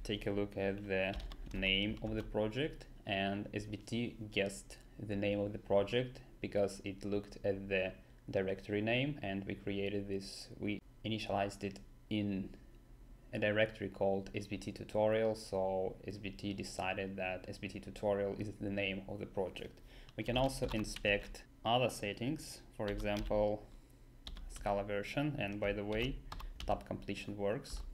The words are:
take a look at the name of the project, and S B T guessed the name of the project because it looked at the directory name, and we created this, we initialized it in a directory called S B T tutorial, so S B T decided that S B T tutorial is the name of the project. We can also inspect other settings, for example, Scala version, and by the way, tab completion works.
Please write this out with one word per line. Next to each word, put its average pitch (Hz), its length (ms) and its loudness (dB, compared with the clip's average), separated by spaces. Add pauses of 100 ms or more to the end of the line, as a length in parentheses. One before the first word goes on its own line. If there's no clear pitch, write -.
take 104 240 0
a 104 40 4
look 101 260 2
at 101 320 2
the 95 260 4 (380)
name 98 500 4
of 110 120 0
the 110 80 0
project, 110 640 0 (200)
and 98 480 0
S 104 120 -2
B 107 120 -6
T 113 400 -2 (120)
guessed 98 460 0 (240)
the 104 160 -2
name 101 240 2
of 101 140 0
the 107 40 -6
project 104 640 4 (220)
because 101 420 2
it 98 220 -6
looked 101 400 -2
at 98 240 0
the 95 240 4 (360)
directory 98 520 2
name, 127 420 4
and 98 220 -2
we 98 100 -2
created 98 540 -2
this, 98 400 -4 (100)
we 101 220 -2 (240)
initialized 101 580 0
it 98 160 -4 (300)
in 101 400 2 (840)
a 113 80 -2
directory 107 480 4
called 98 480 2
S 101 120 -4
B 101 100 -4
T 98 160 -6
tutorial, 110 640 4
so 95 600 0 (100)
S 101 120 -6
B 104 140 -6
T 101 220 -4
decided 95 640 -2
that 92 320 -2
S 101 120 -8
B 101 100 -4
T 101 100 -6
tutorial 101 580 0
is 104 220 -4
the 104 100 -2
name 98 380 0
of 101 120 -6
the 101 60 -4
project. - 540 -4 (380)
We 110 80 -4
can 120 120 2
also 135 360 2
inspect 104 680 0 (200)
other 117 260 6
settings, 120 680 -4 (160)
for 110 120 -2
example, 104 800 2 (840)
Scala 101 340 0
version, 107 560 0
and 101 220 0
by 101 100 4
the 101 140 0
way, 113 320 2 (500)
tab 101 180 2
completion 101 520 -4
works. 104 420 0 (140)